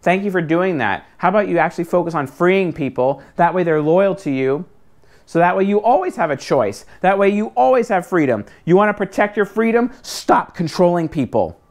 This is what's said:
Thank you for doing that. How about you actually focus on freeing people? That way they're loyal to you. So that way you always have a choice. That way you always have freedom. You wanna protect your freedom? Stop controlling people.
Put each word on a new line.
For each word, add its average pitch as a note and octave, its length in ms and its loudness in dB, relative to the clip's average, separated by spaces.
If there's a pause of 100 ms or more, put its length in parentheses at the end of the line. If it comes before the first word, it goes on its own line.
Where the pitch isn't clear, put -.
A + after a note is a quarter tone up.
Thank F#3 220 0
you G3+ 80 -2
for F#3 100 0
doing E3+ 380 -2
that. G2+ 260 -4 (140)
How F3 100 2
about G3+ 180 0
you F3 120 0
actually E3+ 240 -2
focus E3+ 320 -2
on D3 100 -2
freeing F3+ 480 0
people? C3+ 480 -2 (140)
That E3+ 180 0
way F#3 80 0
they're D#3+ 180 0
loyal F3 360 2
to - 160 -6
you. C3+ 340 -2 (600)
So - 100 -2
that F3 180 4
way F#3+ 100 2
you G3+ 140 2
always D#4+ 360 0
have E3 160 -2
a C#3 40 -2
choice. B2 500 -2 (160)
That G3 180 2
way G3 100 4
you G#3 260 -2
always B3+ 340 2
have F#3 180 -2
freedom. C3 360 0 (220)
You E3+ 100 4
wanna G#3 200 4
protect G#3 420 -2
your G#3 80 0
freedom? A3+ 460 0 (100)
Stop - 540 -4
controlling F3 520 0
people. A2 640 -4